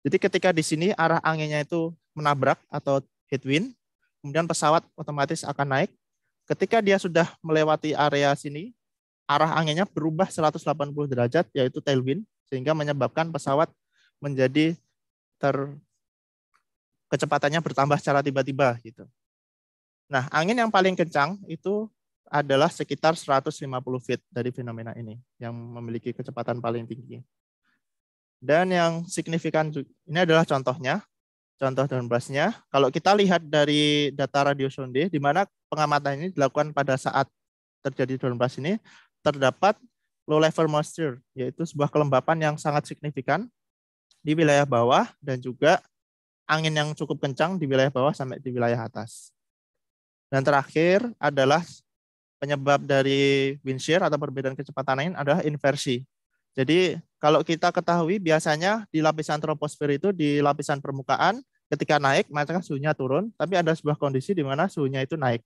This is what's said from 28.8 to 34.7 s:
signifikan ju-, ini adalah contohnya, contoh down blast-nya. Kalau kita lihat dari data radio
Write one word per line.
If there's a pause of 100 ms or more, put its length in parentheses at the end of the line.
signifikan
ju-, (240)
ini
adalah
contohnya, (560)
contoh
down
blast-nya. (160)
Kalau
kita
lihat
dari
data
radio